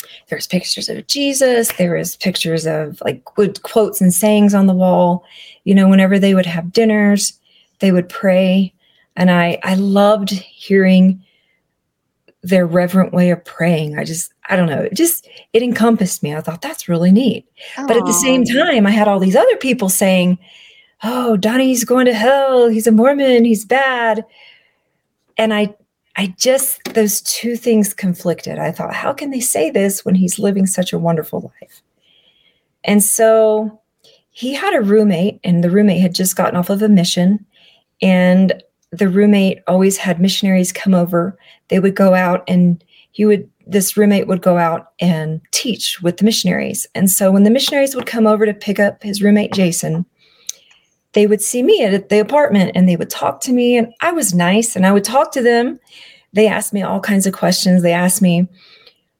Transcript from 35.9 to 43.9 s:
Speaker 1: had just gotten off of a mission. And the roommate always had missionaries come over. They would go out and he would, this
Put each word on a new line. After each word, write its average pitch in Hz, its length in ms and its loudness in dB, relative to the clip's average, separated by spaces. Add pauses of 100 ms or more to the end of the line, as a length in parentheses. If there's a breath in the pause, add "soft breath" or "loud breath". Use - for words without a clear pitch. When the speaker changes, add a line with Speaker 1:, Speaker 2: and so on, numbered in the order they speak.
Speaker 1:
had 175 120 0
just 185 220 -4
gotten 180 220 0
off 175 100 -2
of 202 140 -2
a 214 80 2
mission. 185 560 2 (560 soft breath)
And 185 600 2 (360)
the 202 100 0
roommate 196 580 2
always 190 300 2
had 175 240 -4
missionaries 185 520 0
come 190 220 0
over. 175 440 -2 (300 soft breath)
They 185 120 0
would 190 140 0
go 196 200 4
out 180 340 0
and 180 340 2 (300 soft breath)
he 208 140 -2
would, 208 220 0 (180)
this 190 300 -2